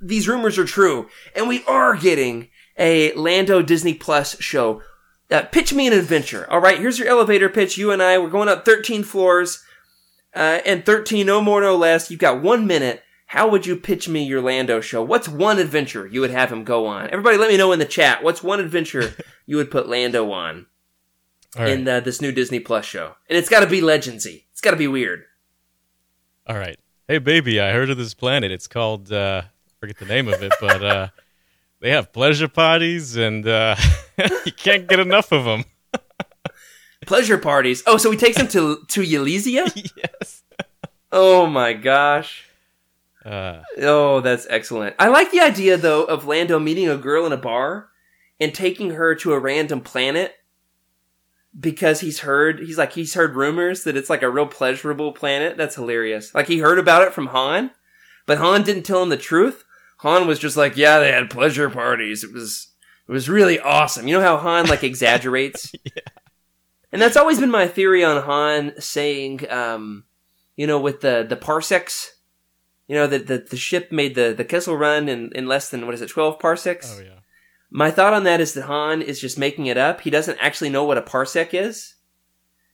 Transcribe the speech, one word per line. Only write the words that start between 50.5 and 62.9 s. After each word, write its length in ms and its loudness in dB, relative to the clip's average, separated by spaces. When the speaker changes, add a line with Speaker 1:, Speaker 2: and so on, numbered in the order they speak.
Speaker 1:
because 400 0
he's 200 -8
heard, 400 0
he's 180 -14
like, 160 -2
he's 200 -8
heard 220 0
rumors 480 -2
that 140 -4
it's, 120 -6
like, 140 -2
a 60 2
real 180 0
pleasurable 640 -4
planet. 460 -4
That's 180 -4
hilarious. 580 -6
Like, 140 0
he 120 0
heard 200 4
about 240 6
it 100 0
from 140 -8
Han, 440 -2
but 120 0
Han 260 2
didn't 200 -4
tell 200 0
him 60 -2
the 80 0
truth. 480 -2
Han 300 2
was 120 -2
just 180 -6
like, 200 2
"Yeah, 200 6
they 140 4
had 180 0
pleasure 400 0
parties. 540 -4
It 100 -16
was, 360 -12